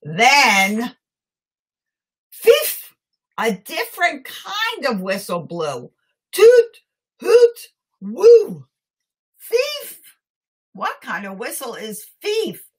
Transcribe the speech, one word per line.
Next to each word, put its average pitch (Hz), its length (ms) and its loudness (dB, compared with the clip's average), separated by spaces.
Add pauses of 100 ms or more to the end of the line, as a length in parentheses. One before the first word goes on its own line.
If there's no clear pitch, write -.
Then, 214 920 0 (1300)
fief, - 640 0 (440)
a 220 140 -2
different 339 720 -6
kind 427 640 -10
of 226 140 -4
whistle 190 400 -6
blew. 143 500 -10 (420)
Toot, 466 480 6 (400)
hoot, 466 380 4 (420)
woo. 349 640 4 (720)
Fief. 571 640 -6 (720)
What 392 300 -10
kind 202 240 -12
of 196 120 -14
whistle 247 360 -12
is 214 320 -16 (140)
fief? 415 440 -6 (140)